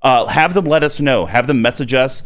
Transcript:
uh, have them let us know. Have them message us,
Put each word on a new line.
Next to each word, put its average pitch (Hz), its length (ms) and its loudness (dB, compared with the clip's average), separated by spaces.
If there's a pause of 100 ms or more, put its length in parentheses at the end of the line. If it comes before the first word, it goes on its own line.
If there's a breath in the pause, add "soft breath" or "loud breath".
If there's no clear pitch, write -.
uh, 110 260 2
have 160 260 0
them 190 100 0
let 156 180 2
us 147 200 -2
know. 127 240 0
Have 120 220 0
them 135 140 0
message 123 320 -2
us, 131 320 -2